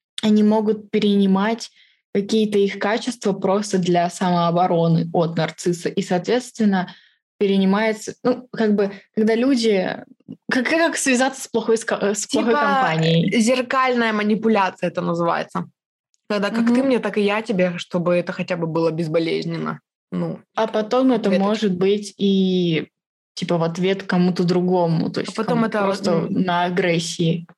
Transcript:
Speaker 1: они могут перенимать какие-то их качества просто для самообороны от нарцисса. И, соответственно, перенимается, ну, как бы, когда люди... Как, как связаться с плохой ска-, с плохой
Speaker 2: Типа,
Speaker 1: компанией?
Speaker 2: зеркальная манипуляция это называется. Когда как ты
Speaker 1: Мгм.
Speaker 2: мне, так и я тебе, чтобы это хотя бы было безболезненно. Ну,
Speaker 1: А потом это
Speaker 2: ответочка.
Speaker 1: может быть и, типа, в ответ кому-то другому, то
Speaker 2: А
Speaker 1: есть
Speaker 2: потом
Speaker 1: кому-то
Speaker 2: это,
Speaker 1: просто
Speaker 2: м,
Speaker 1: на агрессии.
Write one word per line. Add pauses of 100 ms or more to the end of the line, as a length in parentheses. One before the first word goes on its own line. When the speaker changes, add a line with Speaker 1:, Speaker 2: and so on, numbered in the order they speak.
(240)
Speaker 1:
они
могут
перенимать (420)
какие-то
их
качества
просто
для
самообороны
от
нарцисса.
И,
соответственно, (440)
перенимается,
ну,
как
бы, (240)
когда
люди... (480)
Как,
как
связаться
с
плохой
ска-,
с
плохой
Speaker 2:
Типа,
Speaker 1:
компанией?
Speaker 2:
зеркальная
манипуляция
это
называется. (640)
Когда
как
ты
Speaker 1:
Мгм.
Speaker 2:
мне,
так
и
я
тебе,
чтобы
это
хотя
бы
было
безболезненно. (300)
Ну, (160)
Speaker 1:
А
потом
это
Speaker 2:
ответочка.
Speaker 1:
может
быть
и, (460)
типа,
в
ответ
кому-то
другому,
то
Speaker 2:
А
Speaker 1:
есть
Speaker 2:
потом
Speaker 1:
кому-то
Speaker 2:
это,
Speaker 1:
просто
Speaker 2:
м,
Speaker 1:
на
агрессии. (120)